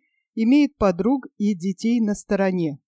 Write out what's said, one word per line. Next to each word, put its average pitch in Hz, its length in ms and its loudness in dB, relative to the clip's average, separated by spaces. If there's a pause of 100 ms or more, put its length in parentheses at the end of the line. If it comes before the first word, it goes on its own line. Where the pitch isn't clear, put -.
(340)
имеет 254 440 2
подруг 202 500 0 (100)
и 208 160 0
детей 196 460 -2
на 208 160 0
стороне. 185 720 -2